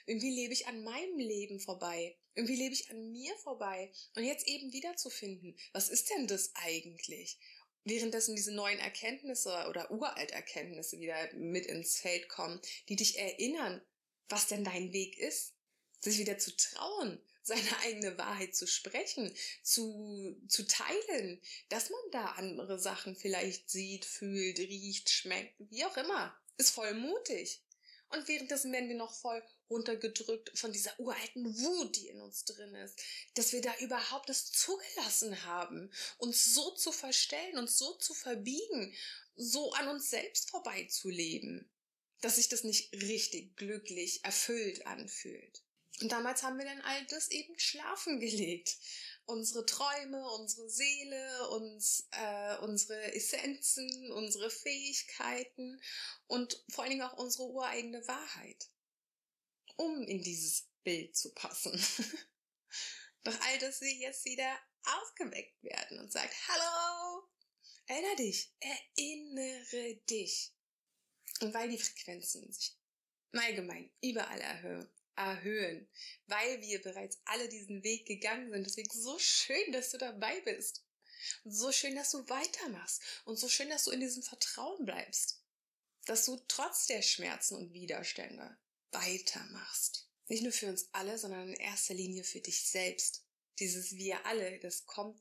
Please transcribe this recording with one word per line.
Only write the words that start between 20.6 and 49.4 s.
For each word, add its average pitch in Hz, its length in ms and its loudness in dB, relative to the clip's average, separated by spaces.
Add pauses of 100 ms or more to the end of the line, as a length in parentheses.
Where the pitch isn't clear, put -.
teilen, 285 720 2 (280)
dass 226 200 0
man 440 220 -4
da 233 220 0
andere 185 460 -2
Sachen 190 360 -2
vielleicht 185 540 0
sieht, 190 360 -2
fühlt, 190 540 0
riecht, 196 500 0
schmeckt, 190 500 2
wie 220 260 -2
auch 392 120 0
immer. 302 380 0 (220)
Ist - 140 10
voll 214 220 0
mutig. 254 680 -2 (460)
Und 302 180 -2
währenddessen 269 460 2
werden 247 160 2
wir 240 60 -2
noch 226 180 -4
voll 233 280 -2 (280)
runtergedrückt 226 880 0
von 226 160 -2
dieser 208 260 0
uralten 233 600 -2
Wut, 320 360 2
die - 140 -2
in 208 100 -14
uns 202 240 -8
drin 202 320 -6
ist, 196 260 -10 (340)
dass 233 180 4
wir 247 80 0
da 233 180 0
überhaupt 254 480 -2
das - 240 0
zugelassen 220 920 2
haben, 175 460 -2 (260)
uns 240 360 6
so 294 180 6
zu - 200 0
verstellen, 294 640 2
uns 240 200 4
so 285 160 4
zu - 200 0
verbiegen, 254 800 -2 (420)
so 247 380 2
an 277 140 2
uns 285 220 0
selbst - 400 0
vorbeizuleben, 185 1200 -2 (480)
dass 226 160 4
sich 240 140 8
das 233 160 2
nicht - 280 2
richtig 196 640 0
glücklich, 196 680 -4
erfüllt 208 600 2
anfühlt. - 800 -8 (380)
Und 220 100 0
damals 247 300 2
haben 262 160 0
wir 277 80 -4
dann 277 160 -8
all 269 260 0
das 311 220 -2
eben 302 300 -4
schlafen 302 600 0
gelegt. 202 580 0 (480)
Unsere 226 400 0